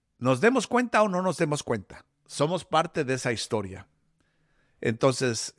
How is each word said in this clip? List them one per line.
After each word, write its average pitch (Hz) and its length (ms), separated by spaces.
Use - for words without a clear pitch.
Nos 127 220
demos 240 260
cuenta 240 340
o 214 80
no 180 120
nos 185 160
demos 147 260
cuenta, - 420
somos 160 400
parte 165 380
de 131 120
esa 127 160
historia. 101 560
Entonces, 120 760